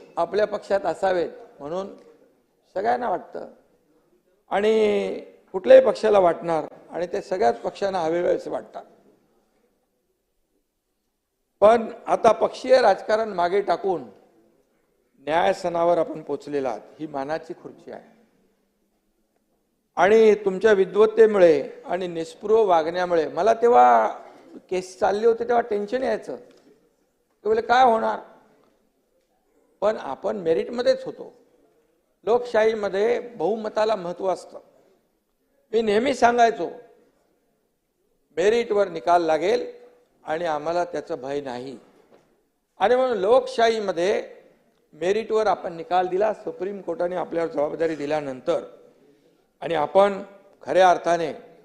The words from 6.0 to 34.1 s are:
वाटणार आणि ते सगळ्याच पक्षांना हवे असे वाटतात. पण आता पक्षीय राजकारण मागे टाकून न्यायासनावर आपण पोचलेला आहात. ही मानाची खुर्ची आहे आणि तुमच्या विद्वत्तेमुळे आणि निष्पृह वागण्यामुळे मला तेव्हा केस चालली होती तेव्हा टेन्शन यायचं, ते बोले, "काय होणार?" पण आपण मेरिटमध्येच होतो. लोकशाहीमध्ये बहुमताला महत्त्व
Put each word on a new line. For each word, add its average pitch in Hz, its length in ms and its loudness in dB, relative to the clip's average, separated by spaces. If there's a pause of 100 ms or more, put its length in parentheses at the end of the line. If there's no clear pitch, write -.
वाटणार 170 460 0 (240)
आणि 170 180 -8
ते 190 140 -6
सगळ्याच 208 380 -2
पक्षांना 190 400 -6
हवे 170 360 0
असे - 140 -10
वाटतात. 143 340 -10 (2750)
पण 220 280 4 (200)
आता 185 240 2
पक्षीय 254 500 0
राजकारण 220 480 0
मागे 180 320 -2
टाकून 175 420 -4 (1160)
न्यायासनावर 170 800 0
आपण 160 240 -6
पोचलेला 143 480 -6
आहात. 107 120 -8 (180)
ही 156 80 -10
मानाची 151 460 -8
खुर्ची - 380 -20
आहे - 260 -20 (1800)
आणि 214 400 6
तुमच्या 202 380 2
विद्वत्तेमुळे 190 960 4 (160)
आणि 185 220 -4
निष्पृह 202 580 0
वागण्यामुळे 170 640 0
मला 170 260 0
तेव्हा 240 540 4 (640)
केस 180 300 -6
चालली 208 260 0
होती 233 180 2
तेव्हा 233 180 0
टेन्शन 226 420 -4
यायचं, 214 320 -6
ते - 1120 -14
बोले, 220 120 0
"काय 240 220 4
होणार?" 220 360 2 (1600)
पण 220 160 0
आपण 214 400 -8
मेरिटमध्येच 233 640 -2
होतो. - 300 -14 (880)
लोकशाहीमध्ये 220 960 0
बहुमताला 214 760 -4
महत्त्व 180 320 -8